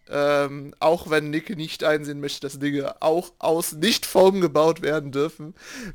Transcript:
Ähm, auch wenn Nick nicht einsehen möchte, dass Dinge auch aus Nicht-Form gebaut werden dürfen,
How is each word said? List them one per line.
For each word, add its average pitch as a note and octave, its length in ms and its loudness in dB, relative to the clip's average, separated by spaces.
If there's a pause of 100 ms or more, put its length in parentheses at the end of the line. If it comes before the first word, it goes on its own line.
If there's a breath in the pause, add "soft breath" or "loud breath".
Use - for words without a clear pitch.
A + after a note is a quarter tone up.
Ähm, C#3+ 680 0
auch E3 320 2
wenn D3+ 200 0
Nick E3 260 -6
nicht D#3 260 -8
einsehen D3+ 380 0
möchte, C#3+ 200 -8
dass C#3 180 -10
Dinge C#3 440 -4
auch E3 360 0
aus E3 340 0
Nicht-Form F#3+ 680 4
gebaut D#3+ 420 2
werden C#3+ 280 -2
dürfen, D3+ 440 -4 (400 loud breath)